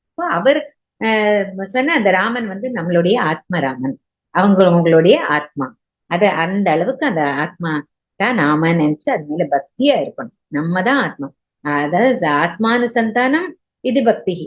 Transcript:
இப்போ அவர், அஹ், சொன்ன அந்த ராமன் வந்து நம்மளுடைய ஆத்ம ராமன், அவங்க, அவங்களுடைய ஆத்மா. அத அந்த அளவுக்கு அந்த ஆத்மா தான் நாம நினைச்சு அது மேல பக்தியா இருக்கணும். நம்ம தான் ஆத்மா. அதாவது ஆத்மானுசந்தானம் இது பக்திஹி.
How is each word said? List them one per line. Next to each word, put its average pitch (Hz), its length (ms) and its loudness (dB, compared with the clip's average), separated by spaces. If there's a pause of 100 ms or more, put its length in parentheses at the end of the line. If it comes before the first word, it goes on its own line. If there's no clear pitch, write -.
இப்போ - 240 -10
அவர், 262 320 2 (420)
அஹ், 208 640 0
சொன்ன 262 280 -2
அந்த 202 180 2
ராமன் 220 360 0
வந்து 202 240 -8
நம்மளுடைய 175 480 0
ஆத்ம 165 400 -4
ராமன், 131 360 -4 (400)
அவங்க, 190 280 4
அவங்களுடைய 170 540 6 (120)
ஆத்மா. 147 380 -4 (440)
அத 185 220 2
அந்த 185 380 -2
அளவுக்கு 240 340 -2
அந்த 170 180 -2 (100)
ஆத்மா 151 380 -4 (480)
தான் 240 160 -2
நாம 156 380 2
நினைச்சு 151 360 0
அது 214 180 -2
மேல 156 160 -4
பக்தியா 156 520 0
இருக்கணும். 135 400 -8 (120)
நம்ம 165 340 -2
தான் 247 220 0
ஆத்மா. 139 240 -8 (380)
அதாவது 160 680 0
ஆத்மானுசந்தானம் 233 1120 0 (360)
இது 254 180 0
பக்திஹி. 190 460 -2